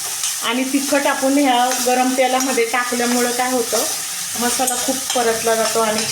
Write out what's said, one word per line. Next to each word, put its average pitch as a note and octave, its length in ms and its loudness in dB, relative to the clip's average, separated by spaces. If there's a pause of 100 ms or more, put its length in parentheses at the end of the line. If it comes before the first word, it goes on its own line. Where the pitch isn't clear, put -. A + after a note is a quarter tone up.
(440)
आणि A#3+ 280 0
तिखट C#4 340 0
आपण C4+ 260 2
ह्या B3+ 380 4 (160)
गरम B3+ 300 2
तेलामध्ये B3+ 480 2
टाकल्यामुळं A#3+ 680 0
काय B3+ 180 0
होतं, B3 340 0 (560)
मसाला B3 340 0 (120)
खूप - 100 -2
परतला A3+ 580 0
जातो A3 260 0
आणि G#3+ 200 0 (120)